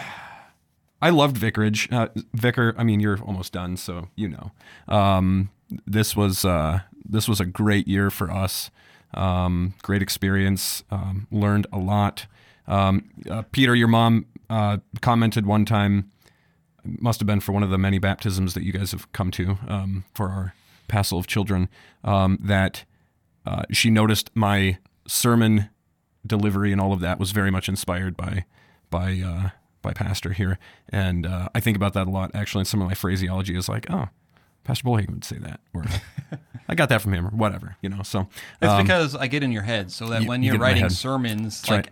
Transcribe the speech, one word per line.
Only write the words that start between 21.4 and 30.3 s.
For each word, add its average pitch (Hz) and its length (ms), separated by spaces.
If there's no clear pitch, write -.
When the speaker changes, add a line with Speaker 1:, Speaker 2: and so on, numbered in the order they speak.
Speaker 1:
um, 95 360
that, 95 440
uh, - 180
she - 180
noticed 110 440
my 101 440
sermon 110 640
delivery 104 460
and 98 100
all 98 120
of 92 80
that 90 180
was 98 140
very 98 180
much 92 180
inspired 92 480
by, 92 280
by, 92 320
uh, 92 280
by 98 100
Pastor 98 400